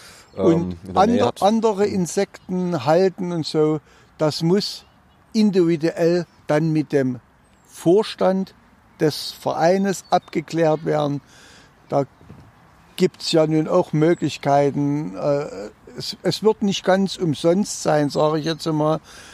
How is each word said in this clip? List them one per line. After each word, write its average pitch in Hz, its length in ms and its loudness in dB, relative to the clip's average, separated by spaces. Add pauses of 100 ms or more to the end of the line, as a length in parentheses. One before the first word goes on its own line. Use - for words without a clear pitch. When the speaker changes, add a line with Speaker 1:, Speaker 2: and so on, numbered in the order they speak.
(380)
Speaker 1:
ähm, 98 80 -2
Speaker 2:
Und 170 320 0 (100)
Speaker 1:
in - 60 -12
der 190 140 4
Nähe 233 80 2
Speaker 2:
ander-, - 120 2
Speaker 1:
hat. - 140 -4
Speaker 2:
andere 208 460 2
Insekten 180 1000 -4
halten 180 460 2
und 165 160 -4
so, 156 320 0 (400)
das 156 240 -2
muss 185 420 -2 (480)
individuell 170 920 2 (180)
dann 156 260 0
mit 151 200 -2
dem 131 280 0 (480)
Vorstand 190 840 0 (460)
des - 320 -2
Vereines 180 800 0
abgeklärt 160 720 -2
werden. 147 340 -2 (680)
Da 143 140 0 (920)
gibt's - 360 -2
ja 156 160 4
nun 156 200 0
auch 175 240 0
Möglichkeiten. 147 1300 0
Äh, 143 300 -2 (500)
es, - 260 -12
es 180 200 -4
wird 214 180 2
nicht 196 240 -2
ganz 196 320 0
umsonst 175 680 0
sein, 151 260 0
sage 156 300 0
ich 143 60 -8
jetzt 160 220 -6
einmal. 156 320 0 (340)